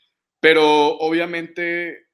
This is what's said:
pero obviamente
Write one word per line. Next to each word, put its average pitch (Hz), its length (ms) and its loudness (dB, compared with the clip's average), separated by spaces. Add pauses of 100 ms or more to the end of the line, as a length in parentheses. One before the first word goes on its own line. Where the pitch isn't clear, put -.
(400)
pero 156 580 4
obviamente 170 1160 -6